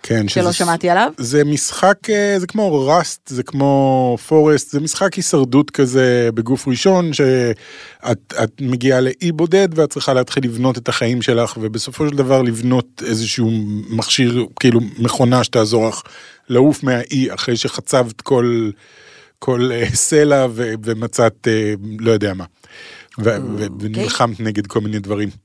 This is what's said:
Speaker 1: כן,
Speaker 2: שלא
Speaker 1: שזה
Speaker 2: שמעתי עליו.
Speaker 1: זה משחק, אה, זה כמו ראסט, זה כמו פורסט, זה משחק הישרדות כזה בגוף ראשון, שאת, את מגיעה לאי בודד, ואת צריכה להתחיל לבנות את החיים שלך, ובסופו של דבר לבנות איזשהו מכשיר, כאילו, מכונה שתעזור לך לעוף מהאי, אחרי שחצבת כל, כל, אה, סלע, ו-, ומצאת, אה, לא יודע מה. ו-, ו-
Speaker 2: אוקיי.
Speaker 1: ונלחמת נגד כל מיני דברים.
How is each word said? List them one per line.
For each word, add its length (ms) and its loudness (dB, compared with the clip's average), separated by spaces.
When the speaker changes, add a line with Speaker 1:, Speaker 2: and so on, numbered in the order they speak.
Speaker 1:
כן, 260 -2
Speaker 2:
שלא 160 0
Speaker 1:
שזה 80 2
Speaker 2:
שמעתי 380 0
עליו. 280 2
Speaker 1:
זה 260 2
משחק, 540 0
אה, 280 2
זה 80 -4
כמו 400 0
ראסט, 420 0
זה 140 -6
כמו 720 2
פורסט, 420 4
זה 100 -2
משחק 340 -2
הישרדות 560 2
כזה 640 2
בגוף 340 -2
ראשון, 440 2
שאת, 1200 -2
את 60 -4
מגיעה 400 0
לאי 320 -2
בודד, 420 2
ואת 160 2
צריכה 240 -2
להתחיל 300 0
לבנות 340 -2
את 100 -6
החיים 340 -2
שלך, 380 0
ובסופו 480 -4
של 80 -4
דבר 260 4
לבנות 640 -2
איזשהו 440 -2
מכשיר, 560 0
כאילו, 200 4
מכונה 460 2
שתעזור 440 0
לך 140 -8
לעוף 340 4
מהאי, 520 -2
אחרי 220 -2
שחצבת 640 -2
כל, 500 0
כל, 340 0
אה, 220 -2
סלע, 560 4
ו-, 220 -6
ומצאת, 680 0
אה, 240 0
לא 100 2
יודע 240 0
מה. 100 -10
ו-, 60 -6
ו- 120 2
Speaker 2:
אוקיי. 160 -6
Speaker 1:
ונלחמת 640 -4
נגד 260 -4
כל 140 -4
מיני 180 -4
דברים. 300 -4